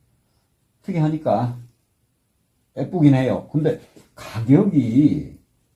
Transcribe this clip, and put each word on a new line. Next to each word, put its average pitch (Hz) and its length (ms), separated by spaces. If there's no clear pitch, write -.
특이하니까 151 760
예쁘긴 143 380
해요. 123 380
근데 151 280
가격이, 139 1200